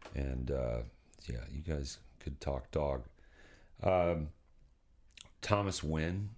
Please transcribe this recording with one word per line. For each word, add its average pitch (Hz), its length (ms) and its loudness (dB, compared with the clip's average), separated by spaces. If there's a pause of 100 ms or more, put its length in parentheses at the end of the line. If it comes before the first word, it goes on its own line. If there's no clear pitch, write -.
(140)
And, 65 360 0
uh, 62 280 2 (480)
yeah, 58 140 -4 (100)
you 67 100 -4
guys 76 380 -2 (200)
could 69 220 -8
talk 67 300 -4
dog. 71 320 2 (800)
Um, 87 480 6 (1120)
Thomas 101 420 2
Wynn, 85 540 0